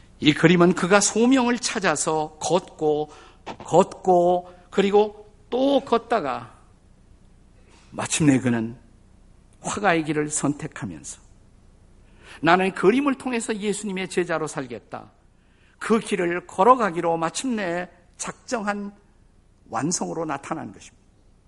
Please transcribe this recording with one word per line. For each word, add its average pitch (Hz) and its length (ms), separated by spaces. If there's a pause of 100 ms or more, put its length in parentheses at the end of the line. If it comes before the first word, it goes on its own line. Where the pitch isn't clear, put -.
(200)
이 147 120
그림은 175 420
그가 196 260
소명을 240 580
찾아서 156 840
걷고, 151 720 (520)
걷고, 175 880 (160)
그리고 202 600 (200)
또 269 300
걷다가 143 800 (1300)
마침내 131 500
그는 117 360 (840)
화가의 175 440
길을 151 260
선택하면서 135 920 (1200)
"나는 180 320
그림을 262 420
통해서 247 420
예수님의 190 520
제자로 170 380
살겠다." 120 640 (680)
그 220 220
길을 175 460
걸어가기로 185 720
마침내 175 720 (280)
작정한 202 760 (760)
완성으로 165 560
나타난 143 480
것입니다. - 320 (440)